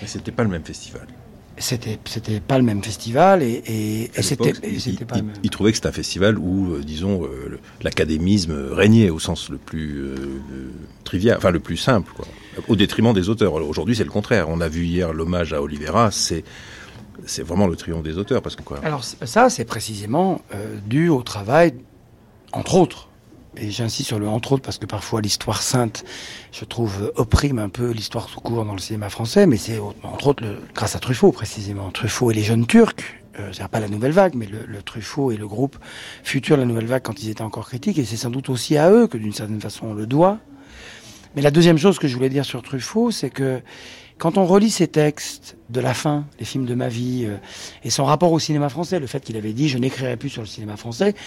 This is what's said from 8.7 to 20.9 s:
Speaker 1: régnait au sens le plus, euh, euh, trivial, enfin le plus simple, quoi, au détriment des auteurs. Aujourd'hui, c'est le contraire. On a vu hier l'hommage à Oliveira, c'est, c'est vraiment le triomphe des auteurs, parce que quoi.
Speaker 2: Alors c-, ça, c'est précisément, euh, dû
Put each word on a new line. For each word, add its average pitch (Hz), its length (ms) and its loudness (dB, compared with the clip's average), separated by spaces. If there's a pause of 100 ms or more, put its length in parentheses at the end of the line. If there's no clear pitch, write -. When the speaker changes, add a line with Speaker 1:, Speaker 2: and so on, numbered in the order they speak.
Speaker 1:
régnait 104 380 8
au 80 100 -2
sens - 300 -4
le 71 80 -8
plus, 76 420 -8
euh, 67 160 -6 (360)
euh, 65 200 -12 (340)
trivial, 101 320 4
enfin - 140 4
le 82 100 2
plus 82 160 -6
simple, 110 360 2
quoi, - 120 -12 (420)
au 117 80 4
détriment 110 380 4
des 92 160 2
auteurs. 110 240 2
Aujourd'hui, 80 420 -2
c'est 107 80 0
le 73 80 -4
contraire. 104 380 0
On 82 100 -2
a 82 80 0
vu 82 160 -2
hier 85 300 0
l'hommage 82 400 -2
à 73 80 0
Oliveira, 76 500 2
c'est, - 320 -2 (840)
c'est - 160 -8
vraiment 92 260 2
le 82 100 0
triomphe 82 260 -6
des 78 140 -4
auteurs, 104 260 0
parce - 140 -8
que - 40 -16
quoi. 69 220 -10
Speaker 2:
Alors 143 220 -4
c-, - 180 -10
ça, 220 260 6
c'est - 160 -4
précisément, 113 760 -2 (120)
euh, 107 320 -8
dû 143 220 2